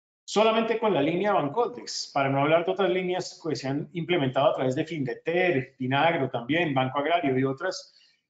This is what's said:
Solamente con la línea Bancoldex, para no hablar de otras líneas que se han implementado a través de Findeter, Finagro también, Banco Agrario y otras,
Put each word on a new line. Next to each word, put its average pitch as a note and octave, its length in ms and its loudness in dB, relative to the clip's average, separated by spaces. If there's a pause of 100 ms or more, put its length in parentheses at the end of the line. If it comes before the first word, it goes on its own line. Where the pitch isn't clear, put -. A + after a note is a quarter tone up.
(240)
Solamente A3+ 560 2
con A3 140 2
la C#3+ 80 2
línea F3+ 320 2
Bancoldex, E3 800 -2
para C#3 160 2
no C#3 120 2
hablar D#3+ 240 4
de F#3+ 60 2
otras F#3 180 2
líneas F3+ 540 -4
que D#3 120 -4
se C#3+ 120 -6
han C#3+ 260 -4
implementado D3 580 2
a - 40 -2
través B2+ 200 0
de D#3 100 -2
Findeter, D#3 920 -2
Finagro C#3 520 0
también, C#3+ 440 -2
Banco C3 260 0
Agrario D3 380 0
y C3+ 60 2
otras, C#3 500 -4 (360)